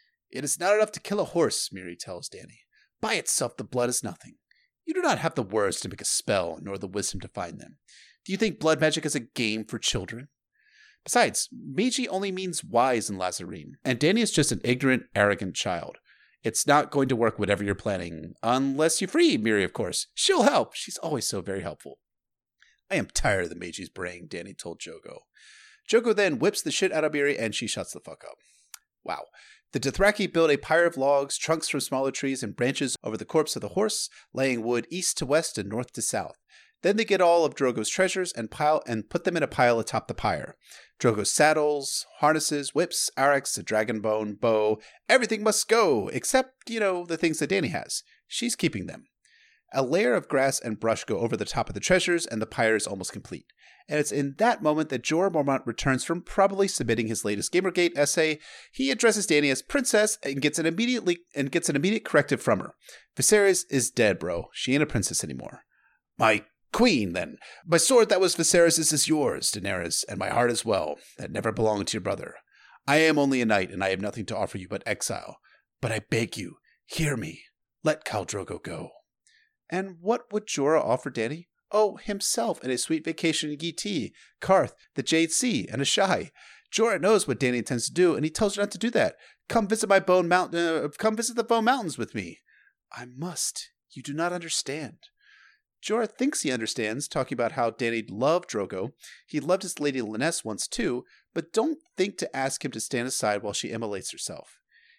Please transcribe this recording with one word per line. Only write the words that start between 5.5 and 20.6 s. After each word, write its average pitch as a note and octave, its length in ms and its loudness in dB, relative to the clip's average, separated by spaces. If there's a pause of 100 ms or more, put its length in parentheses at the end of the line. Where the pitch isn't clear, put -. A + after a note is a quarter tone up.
to - 80 -6
make F#2 120 -12
a - 60 -6
spell, F2 540 -2
nor G2 160 -8
the F#2+ 120 -8
wisdom G2 320 -4
to F#2 80 -12
find F2 320 -10
them. - 180 -20 (460)
Do - 80 -8
you G3 60 -2
think G3 200 0
blood D#3 220 2
magic D#3 260 0
is C#3+ 80 -2
a D3 60 -2
game A2 440 -4
for A2+ 140 -8
children? A2+ 500 -6 (760)
Besides, - 480 0
Meiji A3+ 560 -2
only G3 240 -4
means F#3 320 -6
wise A#2 440 2
in G#2 80 -6
Lázarene, F2+ 560 -6 (120)
and B2+ 160 0
Dany F#3 180 4
is A3+ 140 0
just D3+ 200 2
an G2+ 120 -2
ignorant, B2+ 400 2 (100)
arrogant G2+ 420 2
child. F2 400 -4 (460)
It's - 240 -2
not D3 240 4
going C#3 180 2
to C3 80 2
work, A2+ 220 2
whatever G2+ 260 2
you're G2+ 100 0
planning, F2 680 -6
unless C3+ 580 2
you F#3+ 60 -2
free D4+ 320 4
Mirri, G#2+ 260 4
of F2+ 80 -2
course. - 400 -4
She'll F4+ 300 2
help. G#3 320 2